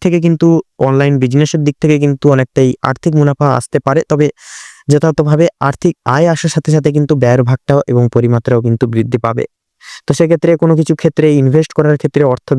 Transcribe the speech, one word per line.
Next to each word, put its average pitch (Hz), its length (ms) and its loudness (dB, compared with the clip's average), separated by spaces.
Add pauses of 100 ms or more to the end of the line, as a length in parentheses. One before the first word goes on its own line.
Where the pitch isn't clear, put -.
থেকে 175 200 0
কিন্তু, 165 280 2 (300)
অনলাইন 139 400 0
বিজনেসের 139 440 0
দিক 143 180 -2
থেকে 151 180 2
কিন্তু 143 320 -2
অনেকটাই 131 400 0 (120)
আর্থিক 131 320 -4
মুনাফা 147 320 0 (100)
আসতে 123 240 -6
পারে, 139 280 0
তবে 147 180 0 (640)
যথাযথভাবে 151 580 2 (140)
আর্থিক 139 340 -2 (120)
আয় 143 220 0
আসার 165 260 -2
সাথে 156 180 -4
সাথে 151 200 0
কিন্তু 147 240 0
ব্যয়ের 127 260 2
ভাগটাও 131 460 0
এবং 120 240 2
পরিমাত্রাও 120 500 0
কিন্তু 117 240 0
বৃদ্ধি 113 320 -2
পাবে। 117 260 -4 (600)
তো - 100 -6
সেক্ষেত্রে 165 420 0
কোনো 165 200 2
কিছু 156 240 0
ক্ষেত্রে 156 260 0 (140)
ইনভেস্ট 135 320 2
করার 151 260 0
ক্ষেত্রে, 147 260 -2
অর্থ 127 240 -2 (100)